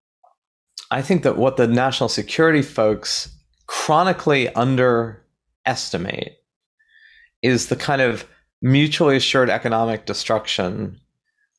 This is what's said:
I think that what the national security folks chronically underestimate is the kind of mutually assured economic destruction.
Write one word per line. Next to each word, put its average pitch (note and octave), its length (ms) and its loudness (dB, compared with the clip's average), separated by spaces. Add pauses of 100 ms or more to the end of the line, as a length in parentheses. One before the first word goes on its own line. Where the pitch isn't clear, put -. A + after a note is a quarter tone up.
(880)
I B2+ 140 -2
think F#3 200 0
that - 140 2
what C3 200 0
the A#2+ 100 4
national B2 420 0
security D#3 540 2
folks - 680 -2 (380)
chronically D#3 880 0
underestimate - 1800 -2 (1080)
is A#2+ 240 2
the B2 80 -2
kind C#3 260 -2
of A#2 260 -2 (340)
mutually C#3+ 560 4
assured B2+ 320 2
economic A2+ 580 -2
destruction. G2+ 920 -4 (600)